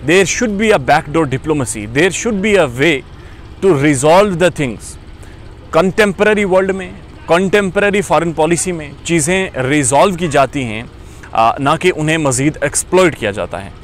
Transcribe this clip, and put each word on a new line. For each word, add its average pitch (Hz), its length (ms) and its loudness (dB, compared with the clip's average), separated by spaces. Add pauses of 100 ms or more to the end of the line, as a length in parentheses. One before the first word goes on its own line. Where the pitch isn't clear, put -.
(100)
there 185 280 2
should 208 220 -2
be 214 140 2
a 180 40 2
backdoor 147 480 0
diplomacy, 123 680 -4
there 175 160 2
should 214 300 -4
be 214 140 2
a 131 240 0
way 151 200 2 (640)
to 151 200 4
resolve 156 480 4
the 175 240 0
things। 123 280 -6 (880)
कंटेम्परेरी 202 720 2
वर्ल्ड 190 260 2
में, 185 240 -8 (340)
कंटेम्परेरी 196 760 2
फॉरेन 165 300 0
पॉलिसी 160 400 0
में 151 200 -10 (140)
चीज़ें 175 500 0
रिजॉल्व 143 600 2
की 160 120 -4
जाती 135 340 0
हैं, 113 280 -8 (440)
आ, 113 260 4
ना 143 160 0
कि 180 140 0
उन्हें 156 280 -2
मज़ीद 139 460 0
एक्सप्लॉइट 180 500 2
किया 107 160 -4
जाता 98 280 -8
है। 98 140 -14 (120)